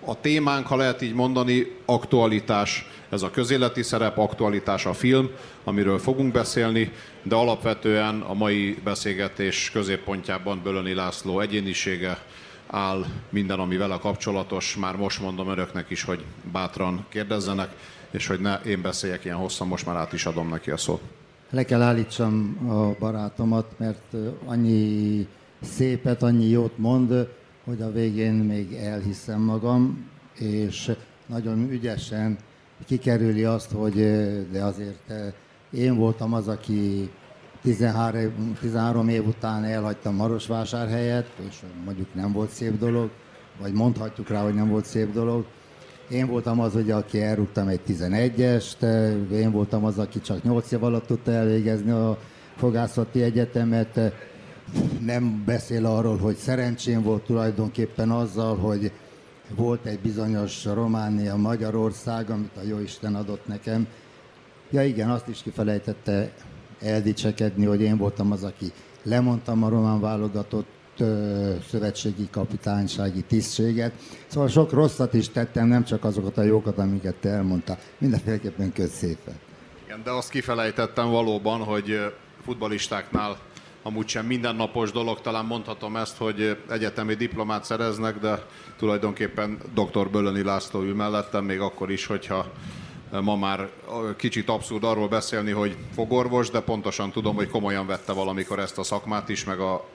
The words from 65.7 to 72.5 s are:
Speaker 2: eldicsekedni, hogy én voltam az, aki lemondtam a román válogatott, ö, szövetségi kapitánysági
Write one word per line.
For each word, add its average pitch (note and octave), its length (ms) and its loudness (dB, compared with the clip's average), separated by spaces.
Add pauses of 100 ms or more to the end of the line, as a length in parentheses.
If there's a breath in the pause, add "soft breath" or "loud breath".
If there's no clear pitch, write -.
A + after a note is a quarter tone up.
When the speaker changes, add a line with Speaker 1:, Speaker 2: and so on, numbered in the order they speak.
Speaker 2:
eldicsekedni, G#2+ 840 2
hogy G#2 160 4
én G#2+ 160 4
voltam G2+ 360 0
az, G2 120 -4
aki F#2+ 220 -8 (360 loud breath)
lemondtam A#2+ 640 2
a G#2+ 40 4
román A2 320 4
válogatott, G#2 640 -2 (320)
ö, G#2 540 0 (180)
szövetségi G#2 600 -2
kapitánysági G2 920 -2